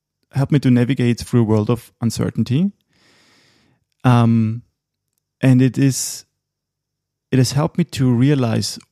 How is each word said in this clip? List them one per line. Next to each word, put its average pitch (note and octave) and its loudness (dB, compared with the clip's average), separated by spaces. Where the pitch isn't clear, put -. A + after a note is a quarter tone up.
helped - -2
me C#3+ 2
to C3 2
navigate B2 0
through - 0
a - 2
world G#2+ 0
of A#2+ -6
uncertainty. B2 -2
Um, A2+ 0
and C3 4
it B2+ 0
is, - -2
it B2+ 0
has B2+ 2
helped D3+ -4
me F3 0
to B2+ -2
realize A#2+ 0